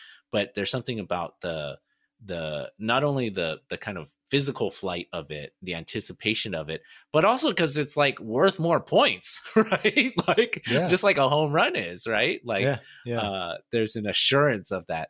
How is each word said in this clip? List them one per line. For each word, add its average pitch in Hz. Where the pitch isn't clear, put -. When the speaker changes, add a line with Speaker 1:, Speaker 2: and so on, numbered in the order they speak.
Speaker 1:
but 101
there's 101
something 120
about 87
the, 78
the, 80
not 117
only 135
the, 87
the 90
kind 101
of 76
physical 135
flight 87
of 78
it, 73
the 90
anticipation 101
of 78
it, 80
but 160
also 262
'cause 151
it's, 147
like, 143
worth 135
more 165
points, -
<laughs> -
right? 220
Like, 220
Speaker 2:
Yeah. 156
Speaker 1:
just 180
like 190
a 135
home 147
run 262
is, 90
right? 117
Like, 107
Speaker 2:
Yeah, 139
yeah. 117
Speaker 1:
uh, 95
there's 113
an 104
assurance 135
of 92
that 80